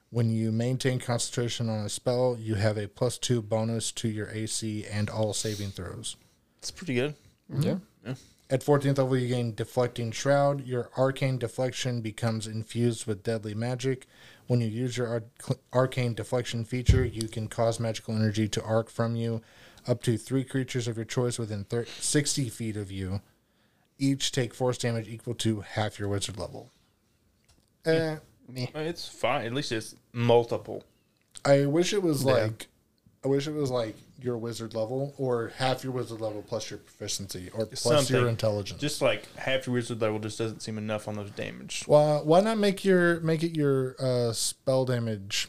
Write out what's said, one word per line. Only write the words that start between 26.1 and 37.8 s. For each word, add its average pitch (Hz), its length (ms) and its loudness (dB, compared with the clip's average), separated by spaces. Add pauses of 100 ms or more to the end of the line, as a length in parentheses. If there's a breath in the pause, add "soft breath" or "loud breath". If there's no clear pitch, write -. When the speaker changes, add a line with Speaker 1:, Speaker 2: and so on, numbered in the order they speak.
Speaker 1:
level. - 340 -12 (1120)
Eh. 160 300 2 (340)
Speaker 3:
Meh. 127 240 -4
Speaker 2:
Uh, 151 60 -8
it's 165 300 -6
fine. 120 360 -2
At 117 80 -4
least 139 200 -4
it's 110 220 -6 (180)
multiple. 117 720 4 (600)
Speaker 1:
I 139 220 6
wish 170 280 4
it 202 80 2
was 151 220 2
Speaker 3:
Yeah. 135 100 6
Speaker 1:
like, 110 340 0 (580)
I - 20 -2
wish 139 200 2
it 156 60 -6
was 147 180 -2
like 113 240 -2 (260)
your 123 160 -2
wizard 113 360 -6
level 127 440 -2
or 120 400 0
half 131 260 0
your 131 100 -6
wizard 113 280 -6
level 104 260 -6
plus 110 220 -6
your 101 100 -12
proficiency 95 760 -10
or 110 120 -2
plus - 160 -8